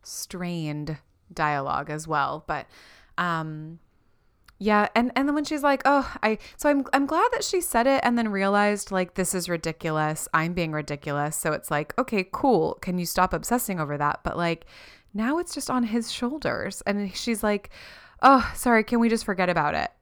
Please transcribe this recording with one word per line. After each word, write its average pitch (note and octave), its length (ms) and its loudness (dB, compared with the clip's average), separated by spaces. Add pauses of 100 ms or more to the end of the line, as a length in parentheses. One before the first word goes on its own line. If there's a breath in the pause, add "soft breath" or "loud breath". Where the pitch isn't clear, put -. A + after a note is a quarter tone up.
strained D#3+ 920 -6 (380)
dialogue C#3+ 560 0
as D#3 180 -6
well. D3 380 -2
But, C#3+ 200 -6 (520 loud breath)
um, D#3+ 600 -4 (800)
yeah, G#3 360 4
and, A#3+ 180 2
and C#4 140 2
then D4 80 0
when D4+ 80 0
she's D4 180 -4
like, C#4 220 2
"Oh, C#4 360 4
I," A3 180 0 (180 loud breath)
so - 120 0
I'm, C#4+ 240 4
I'm C#4 140 4
glad E4+ 260 2
that - 120 -2
she F#4 160 0
said A#3+ 260 2
it C4+ 160 4
and A#3+ 160 2
then A3+ 100 0
realized, G3+ 600 2
like, F#3 240 -2
"This F#3 180 -2
is F3 160 -2
ridiculous. D#3+ 880 -2
I'm E3 180 2
being E3+ 200 -2
ridiculous." D3 640 -4
So D#3+ 160 -2
it's - 180 -6
like, D3+ 260 -2
"Okay, A3 360 -2
cool. G3 500 2
Can F3+ 160 -2
you F3 80 -4
stop F#3 260 2
obsessing G3 460 -2
over D3 200 -4
that?" D3 260 -2
But, - 120 -4
like, E3+ 300 -2 (480 loud breath)
now A#3 240 0
it's E4+ 160 -6
just C4+ 160 -6
on B3 140 0
his A3+ 260 -2
shoulders, - 760 -4
and G3+ 280 -2
she's A3+ 300 -4
like, G#3 260 0 (500 loud breath)
"Oh, C4 360 8
sorry. A#3 260 4
Can A#3 160 0
we A#3 100 4
just A3+ 160 0
forget F#3 240 0
about D#3 280 0
it?" - 260 -4